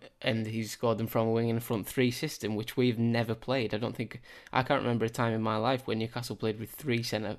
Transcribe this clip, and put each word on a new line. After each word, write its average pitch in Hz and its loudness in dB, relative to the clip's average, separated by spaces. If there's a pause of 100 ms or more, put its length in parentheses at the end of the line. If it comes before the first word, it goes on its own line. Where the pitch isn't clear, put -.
(240)
and 113 0
he's 107 -4
scored 117 2
them 113 0
from 113 2
a 113 2
wing 117 2
in 113 2
a 120 -2
front 120 0
three 127 2
system, 120 -4
which 110 -4
we've 123 4
never 117 2
played. 117 -2
I - 0
don't 110 -2
think, 120 -6 (320)
I 131 4
can't 139 2
remember 113 2
a 113 2
time 117 0
in 113 0
my 107 2
life 123 2
when 110 0
Newcastle 113 -4
played 110 -2
with 110 -10
three 120 -2
centre, 107 -4